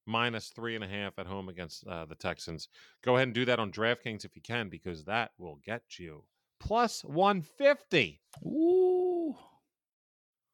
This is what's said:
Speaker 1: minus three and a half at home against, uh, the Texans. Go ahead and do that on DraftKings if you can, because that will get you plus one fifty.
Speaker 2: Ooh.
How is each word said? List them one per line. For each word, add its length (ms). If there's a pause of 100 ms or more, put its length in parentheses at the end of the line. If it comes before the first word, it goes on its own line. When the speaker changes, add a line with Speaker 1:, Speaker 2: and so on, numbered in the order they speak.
Speaker 1:
minus 440
three 260
and 80
a 40
half 300
at 80
home 240
against, 380
uh, 180
the 100
Texans. 520 (360)
Go 120
ahead 140
and 60
do 100
that 140
on 120
DraftKings 540
if 100
you 80
can, 260
because 360
that 340
will 260
get 160 (160)
you 260 (360)
plus 440
one 380
fifty. 800 (240)
Speaker 2:
Ooh. 880 (1200)